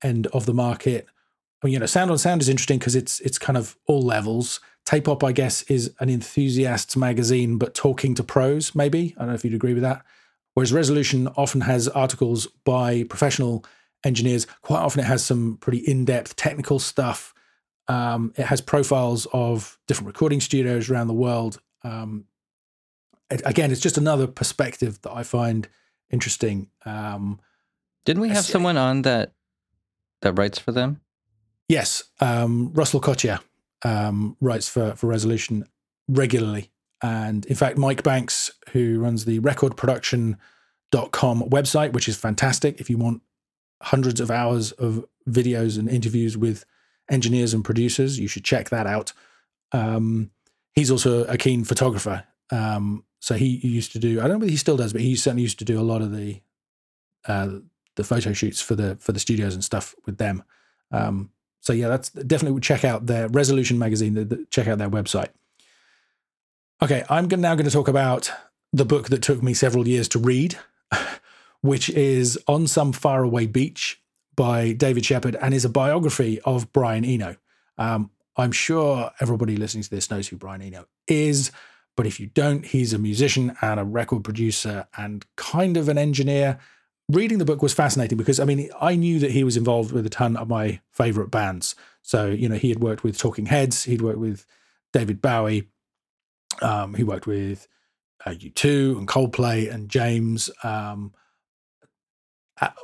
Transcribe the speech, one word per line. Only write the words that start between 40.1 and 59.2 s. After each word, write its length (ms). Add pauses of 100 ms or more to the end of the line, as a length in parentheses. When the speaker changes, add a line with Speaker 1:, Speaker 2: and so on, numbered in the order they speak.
Speaker 1:
dot 220
com 380
website, 420
which 160
is 80
fantastic 640
if 80
you 80
want 240 (640)
hundreds 380
of 100
hours 420
of 320 (240)
videos 500
and 80
interviews 520
with 260 (460)
engineers 420
and 100
producers, 560
you 80
should 180
check 260
that 160
out. 260 (600)
Um, 580 (420)
he's 180
also 340
a 120
keen 280
photographer. 600 (260)
Um, 540 (200)
so 120
he 200 (100)
used 260
to 60
do, 200
I 60
don't 80
know 80
whether 100
he 80
still 180
does, 160
but 80
he 160
certainly 280
used 160
to 40
do 160
a 120
lot 100
of 120
the, 280 (840)
uh, 340 (360)
the 80
photo 300
shoots 260
for 140
the, 220
for 160
the 60
studios 360